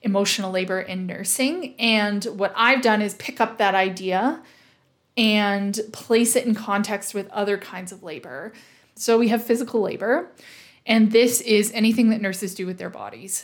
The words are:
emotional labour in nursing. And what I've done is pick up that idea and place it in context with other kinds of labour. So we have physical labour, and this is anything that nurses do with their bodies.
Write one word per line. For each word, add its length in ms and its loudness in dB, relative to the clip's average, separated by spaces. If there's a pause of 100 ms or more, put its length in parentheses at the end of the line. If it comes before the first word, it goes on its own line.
emotional 500 -2
labour 300 -2
in 260 -8
nursing. 720 -4
And 460 2
what 300 -2
I've 260 4
done 200 4
is 140 -2
pick 240 -10
up 180 0
that 160 2
idea 680 0 (760)
and 600 2 (140)
place 420 2
it 100 0
in 80 2
context 600 -4
with 180 -8
other 260 -2
kinds 340 -12
of 120 -20
labour. 480 -12 (440)
So 220 2
we 120 4
have 140 0
physical 380 -2
labour, 500 -2 (540)
and 260 4
this 300 4
is 320 2
anything 360 4
that 120 0
nurses 320 -6
do 140 -8
with 100 -8
their 140 -10
bodies. 420 -12 (100)